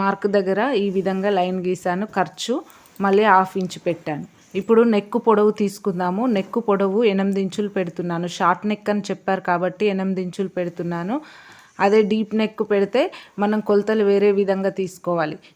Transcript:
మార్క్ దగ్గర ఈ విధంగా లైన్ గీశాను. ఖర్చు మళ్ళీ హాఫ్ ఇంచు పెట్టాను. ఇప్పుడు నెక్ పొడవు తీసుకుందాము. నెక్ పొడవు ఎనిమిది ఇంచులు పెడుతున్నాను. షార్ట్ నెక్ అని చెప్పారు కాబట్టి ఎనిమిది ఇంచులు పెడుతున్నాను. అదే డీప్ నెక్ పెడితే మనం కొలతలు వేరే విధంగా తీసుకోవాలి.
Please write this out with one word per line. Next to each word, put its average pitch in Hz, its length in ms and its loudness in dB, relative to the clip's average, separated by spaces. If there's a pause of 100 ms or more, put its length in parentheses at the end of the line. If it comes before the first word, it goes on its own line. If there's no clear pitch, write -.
మార్క్ 196 340 0
దగ్గర 190 260 2 (220)
ఈ 202 60 0 (100)
విధంగా 190 300 0 (100)
లైన్ 185 260 0
గీశాను. 185 400 -2 (100)
ఖర్చు 190 380 -2 (500)
మళ్ళీ 196 200 4 (100)
హాఫ్ 185 260 4
ఇంచు 185 260 -6
పెట్టాను. 160 400 -6 (340)
ఇప్పుడు 226 220 4 (120)
నెక్ 202 220 0 (120)
పొడవు 214 240 6 (100)
తీసుకుందాము. 196 640 -2 (120)
నెక్ 190 320 -4
పొడవు 196 320 2 (120)
ఎనిమిది 196 340 0
ఇంచులు 202 320 -4
పెడుతున్నాను. 175 580 -4
షార్ట్ 180 360 2
నెక్ 208 220 -4
అని 208 160 -4
చెప్పారు 190 400 -2
కాబట్టి 180 440 0
ఎనిమిది 190 320 -2
ఇంచులు 185 320 -6
పెడుతున్నాను. 175 580 -4 (720)
అదే 214 160 4 (100)
డీప్ 220 300 -2
నెక్ 214 200 -4 (120)
పెడితే 202 380 0 (320)
మనం 214 160 0 (100)
కొలతలు 208 420 2
వేరే 202 180 4 (120)
విధంగా 190 300 0 (100)
తీసుకోవాలి. 170 560 -4 (180)